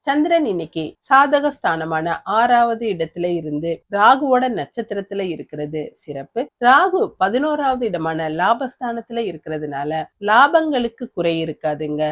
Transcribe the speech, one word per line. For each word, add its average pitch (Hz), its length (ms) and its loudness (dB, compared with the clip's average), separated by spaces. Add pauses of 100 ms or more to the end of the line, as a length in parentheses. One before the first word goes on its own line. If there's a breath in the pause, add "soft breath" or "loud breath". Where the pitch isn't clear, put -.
சந்திரன் 302 460 2
இன்னைக்கு 165 320 -4 (240)
சாதக 285 480 4
ஸ்தானமான 160 580 -2 (220)
ஆறாவது 233 580 2
இடத்துல 175 460 -4
இருந்து 156 320 -4 (200)
ராகுவோட 254 580 4 (100)
நட்சத்திரத்துல 202 760 -6
இருக்கிறது 151 500 -8 (100)
சிறப்பு. 143 500 -8 (220)
ராகு 330 380 6 (160)
பதினோராவது 262 720 0
இடமான 160 480 -4
லாபஸ்தானத்துல 233 920 -2
இருக்கிறதுனால 151 720 -6 (280)
லாபங்களுக்கு 277 760 2 (100)
குறை 170 180 0 (100)
இருக்காதுங்க. 151 680 -4